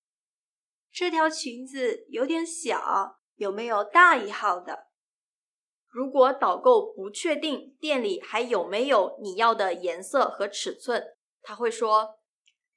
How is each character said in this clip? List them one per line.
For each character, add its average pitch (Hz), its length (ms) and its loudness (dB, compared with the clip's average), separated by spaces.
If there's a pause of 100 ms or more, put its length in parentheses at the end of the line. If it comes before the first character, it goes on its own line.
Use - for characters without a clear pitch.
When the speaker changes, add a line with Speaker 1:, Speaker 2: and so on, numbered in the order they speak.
(920)
Speaker 1:
？”“这 359 200 -4
条 320 180 4
裙 262 380 -8
子 262 420 -4
有 226 160 -4
点 330 220 -2
小， - 760 -4 (140)
有 196 180 -4
没 220 140 -6
有 214 180 0
大 339 320 8
一 208 140 -4
号 196 280 -2
的？” - 300 -14 (1000)
Speaker 2:
如 262 220 -6
果 269 220 6
导 202 240 0
购 240 340 6
不 196 200 -12
确 302 260 -2
定 294 420 -6
店 285 240 -2
里 185 200 -2
还 214 180 -4
有 226 260 -2
没 208 200 -2
有 196 340 2
你 196 140 -10
要 226 200 2
的 190 200 -2
颜 175 280 -6
色 247 280 0
和 202 180 -6
尺 - 260 -8
寸， - 440 -6 (240)
他 214 120 -16
会 226 160 -2
说 220 480 0 (580)